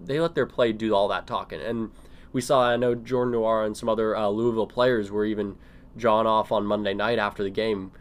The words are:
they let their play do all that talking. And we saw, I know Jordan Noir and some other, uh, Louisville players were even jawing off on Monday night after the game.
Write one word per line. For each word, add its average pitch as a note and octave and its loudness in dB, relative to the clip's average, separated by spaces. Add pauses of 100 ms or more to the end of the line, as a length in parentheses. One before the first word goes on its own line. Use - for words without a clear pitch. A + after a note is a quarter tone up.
they C3+ -4
let E3 0
their C3 0
play A#2+ 0
do G#2+ 0
all G2+ 4
that F2+ -4
talking. G2 -8
And A2 -6 (420)
we C3 -4
saw, B2+ 4
I A#2+ 2
know B2 2
Jordan B2 -2
Noir A2 2
and G#2+ -4
some A#2 -8
other, A2 2
uh, G#2+ 0
Louisville A2 0
players A#2+ 0
were G#2+ 0
even G#2 -4 (400)
jawing A2+ 2
off A2 2
on G#2 0
Monday G#2 0
night A2 0
after G#2 -2
the G2 -2
game. G2+ -2 (100)